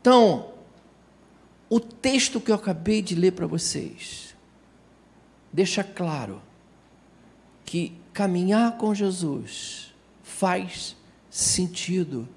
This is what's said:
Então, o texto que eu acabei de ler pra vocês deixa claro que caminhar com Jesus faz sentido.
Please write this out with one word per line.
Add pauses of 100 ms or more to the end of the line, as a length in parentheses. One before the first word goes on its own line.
Então, (1160)
o
texto
que
eu
acabei
de
ler
pra
vocês (1160)
deixa
claro (1300)
que (140)
caminhar
com
Jesus (300)
faz (340)
sentido. (100)